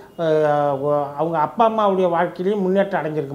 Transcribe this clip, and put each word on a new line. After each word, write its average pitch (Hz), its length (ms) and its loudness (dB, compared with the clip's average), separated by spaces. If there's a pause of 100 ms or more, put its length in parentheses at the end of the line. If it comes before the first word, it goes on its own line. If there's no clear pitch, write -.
(200)
அ, 147 580 2
ஒ-, 143 380 -2
அவங்க 160 220 -2
அப்பா 220 320 2
அம்மாவுடைய 196 360 2
வாழ்க்கையிலையும் 180 540 -2
முன்னேற்றம் 185 440 0
அடைஞ்சிருக்க 151 300 -6